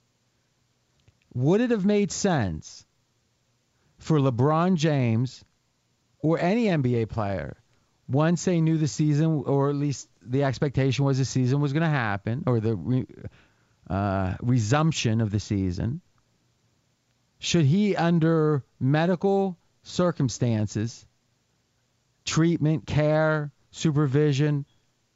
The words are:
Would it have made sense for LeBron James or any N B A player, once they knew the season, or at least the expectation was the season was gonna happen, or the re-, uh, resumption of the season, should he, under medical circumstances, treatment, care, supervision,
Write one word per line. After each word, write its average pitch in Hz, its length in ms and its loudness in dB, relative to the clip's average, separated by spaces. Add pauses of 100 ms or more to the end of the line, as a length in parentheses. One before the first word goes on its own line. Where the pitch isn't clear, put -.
(1300)
Would 151 280 2
it 247 100 0
have 202 140 0
made 202 260 2
sense 110 760 -4 (1120)
for 156 220 0
LeBron 151 560 2
James 131 680 0 (760)
or 160 180 0
any 208 320 0
N 156 140 0
B 123 140 2
A 113 100 0
player, 98 500 -6 (500)
once 156 380 0
they 175 160 0
knew 160 160 2
the 151 100 0
season, 151 600 0
or 139 240 2
at 143 40 -2
least 143 320 -4 (140)
the 127 220 -2
expectation 135 600 0
was 139 140 2
the 135 80 0
season 131 360 0
was 143 120 -2
gonna 160 160 0
happen, 117 560 -4
or 120 140 0
the 110 160 -2
re-, 104 320 -2 (840)
uh, 95 540 -2
resumption 123 760 2
of 110 120 -2
the 104 80 -2
season, 98 600 -4 (1400)
should 170 260 0
he, 190 300 2
under 160 680 2 (160)
medical 180 800 0 (240)
circumstances, 117 1300 -2 (1160)
treatment, 160 600 0
care, 151 680 0 (200)
supervision, 147 920 0 (520)